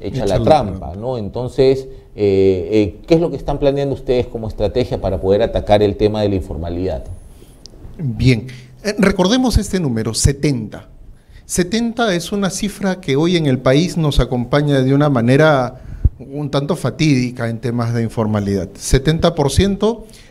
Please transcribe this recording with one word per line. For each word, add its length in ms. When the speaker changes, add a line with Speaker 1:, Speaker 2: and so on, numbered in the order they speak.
Speaker 1:
echa 220
Speaker 2:
Echa 20
Speaker 1:
la 140
Speaker 2:
la 40
Speaker 1:
trampa, 360
Speaker 2:
trampa. 200
Speaker 1:
¿no? 180
Entonces, 680
eh, 560
eh, 360
¿qué 60
es 80
lo 80
que 80
están 220
planeando 360
ustedes 300
como 220
estrategia 520
para 220
poder 220
atacar 400
el 120
tema 260
de 80
la 60
informalidad? 720
Speaker 2:
Bien, 500
eh, 140
recordemos 600
este 220
número, 340
setenta. 760
Setenta 680
es 200
una 160
cifra 500
que 160
hoy 220
en 80
el 140
país 360
nos 240
acompaña 640
de 120
una 140
manera 760
un 320
tanto 240
fatídica 720
en 120
temas 340
de 100
informalidad. 680
Setenta 640
por 160
ciento 540